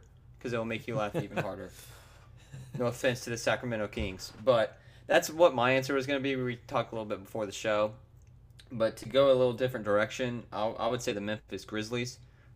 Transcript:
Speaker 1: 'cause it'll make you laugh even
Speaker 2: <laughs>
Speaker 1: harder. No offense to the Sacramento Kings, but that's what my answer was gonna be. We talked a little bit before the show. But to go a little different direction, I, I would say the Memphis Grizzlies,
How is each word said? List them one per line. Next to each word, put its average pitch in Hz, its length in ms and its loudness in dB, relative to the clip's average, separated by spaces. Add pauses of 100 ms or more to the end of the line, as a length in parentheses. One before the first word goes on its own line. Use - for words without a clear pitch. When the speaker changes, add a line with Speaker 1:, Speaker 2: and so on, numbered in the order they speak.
(400)
Speaker 1:
'cause 120 140 -4
it'll 113 100 0
make 113 240 -4
you 117 80 -4
laugh 107 220 0
even 101 200 -4
Speaker 2:
<laughs> 165 60 -2
Speaker 1:
harder. 95 260 -8 (1080)
No 120 100 0
offense 120 380 0
to - 40 -8
the 117 80 -4
Sacramento 113 500 0
Kings, 98 460 -8 (100)
but 113 360 4 (280)
that's 170 220 4
what 160 240 6
my 123 180 4
answer 131 220 2
was 131 140 0
gonna 143 120 0
be. 135 160 -2
We 127 200 -4 (120)
talked 120 240 -2
a 117 40 -8
little 110 120 -6
bit 98 160 -6
before 107 220 -4
the 95 60 -8
show. 107 420 0 (800)
But 127 260 0
to - 120 -12
go 135 180 6
a 135 80 8
little 127 180 4
different 127 320 -2
direction, 110 680 0
I, 101 140 -2
I 113 220 -2
would 123 120 0
say 123 140 -2
the 101 80 -4
Memphis 104 420 -6
Grizzlies, 120 540 -6 (380)